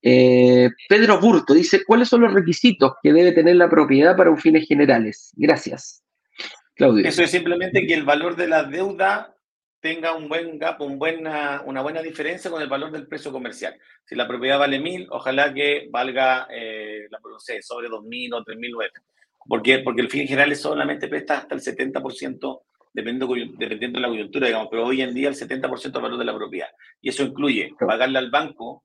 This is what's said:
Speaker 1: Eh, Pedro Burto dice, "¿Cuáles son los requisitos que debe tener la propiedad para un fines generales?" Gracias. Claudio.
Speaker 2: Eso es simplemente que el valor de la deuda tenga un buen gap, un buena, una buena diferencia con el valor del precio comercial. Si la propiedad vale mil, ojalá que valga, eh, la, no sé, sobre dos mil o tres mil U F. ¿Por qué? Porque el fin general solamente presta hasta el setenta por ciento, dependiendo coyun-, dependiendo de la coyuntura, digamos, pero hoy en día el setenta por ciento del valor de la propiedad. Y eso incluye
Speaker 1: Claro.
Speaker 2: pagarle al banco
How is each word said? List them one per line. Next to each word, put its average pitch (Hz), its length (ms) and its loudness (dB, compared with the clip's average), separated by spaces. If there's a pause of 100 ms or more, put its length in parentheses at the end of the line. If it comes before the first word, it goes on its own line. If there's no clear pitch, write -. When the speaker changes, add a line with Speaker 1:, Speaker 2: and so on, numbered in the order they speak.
Speaker 1:
Eh, 127 600 8 (180)
Pedro 208 320 6
Burto 202 340 6
dice, 196 300 4
"¿Cuáles 233 240 4
son 233 140 4
los 220 100 6
requisitos 170 680 2
que 147 100 4
debe 170 220 8
tener 170 220 6
la 175 140 8
propiedad 156 460 4
para 180 140 6
un 151 80 4
fines 156 300 4
generales?" 131 680 0
Gracias. 143 680 -2 (720)
Claudio. 117 300 4
Speaker 2:
Eso 165 180 0
es - 80 0
simplemente 175 560 -2
que 165 80 0
el 151 100 -4
valor 156 300 0
de 170 120 -4
la 160 160 2
deuda 190 720 -4 (460)
tenga 165 340 -6
un 151 140 -12
buen 165 300 -8
gap, 160 220 -6
un 139 180 -10
buena, 156 680 -6
una 135 160 -8
buena 156 200 -8
diferencia 165 500 -10
con 160 100 -8
el 139 80 -8
valor 139 220 -6
del 151 160 -14
precio 147 240 -14
comercial. 113 420 -12 (320)
Si 120 100 -16
la 120 120 -4
propiedad 127 320 -2
vale 139 200 0
mil, 180 300 -10
ojalá 135 440 -4
que 143 380 -4
valga, 127 600 -2
eh, 107 560 -14
la, 107 100 -18
no 110 200 -20
sé, 110 220 -12
sobre 120 280 -14
dos 113 160 -12
mil 123 280 -12
o 117 100 -8
tres 110 140 -18
mil 165 180 -12
U 233 80 -10
F. - 100 -10 (540)
¿Por 113 140 -4
qué? 131 180 2
Porque 123 220 -4
el 117 80 -4
fin 139 180 -6
general 143 280 0
solamente 147 520 -6
presta 147 320 -6
hasta - 160 -12
el 135 60 -12
setenta 135 400 -6
por 131 120 -12
ciento, 135 500 -12 (300)
dependiendo 123 340 -8
coyun-, 123 300 -6
dependiendo 117 400 -8
de 127 60 -4
la 123 60 -2
coyuntura, 113 380 -4
digamos, 110 220 -4
pero 117 160 -4
hoy 131 160 -2
en 127 120 -6
día 139 160 -2
el 139 60 -6
setenta 131 320 -8
por 127 120 -8
ciento 135 180 -12
del 120 60 -8
valor 120 160 -8
de 120 60 -6
la 123 120 -6
propiedad. 92 300 -10 (340)
Y - 80 -6
eso 139 140 -4
incluye 135 540 -4
Speaker 1:
Claro. 98 100 -4
Speaker 2:
pagarle 127 320 -2
al 123 100 -6
banco 135 560 -6